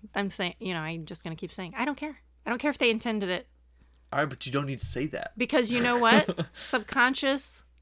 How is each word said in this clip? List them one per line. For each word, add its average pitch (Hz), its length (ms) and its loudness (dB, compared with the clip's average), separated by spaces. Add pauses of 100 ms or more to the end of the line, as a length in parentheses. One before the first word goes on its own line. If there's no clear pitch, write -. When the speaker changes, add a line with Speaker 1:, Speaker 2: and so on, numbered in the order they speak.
(140)
Speaker 1:
I'm 202 160 -2
saying, 180 300 -4
you 185 140 -4
know, 165 60 -4
I'm 165 260 -6
just - 180 -12
gonna 165 120 -8
keep 170 160 -10
saying, 180 240 -10
"I 240 80 -2
don't 285 120 -2
care. 294 220 -8 (280)
I - 40 -2
don't 240 80 0
care 294 120 0
if 277 80 -2
they 247 120 4
intended 220 400 0
it." - 180 -4 (640)
Speaker 2:
All 131 80 -4
right, 151 80 2
but 131 160 -10
you 127 80 -6
don't 143 140 0
need 135 140 -6
to - 60 -8
say 135 200 -2
that. - 320 -6
Speaker 1:
Because 240 320 2
you 240 100 2
know 240 180 2
what? 226 520 6
Speaker 2:
<laughs> - 20 -20
Speaker 1:
Subconscious 269 1120 0 (180)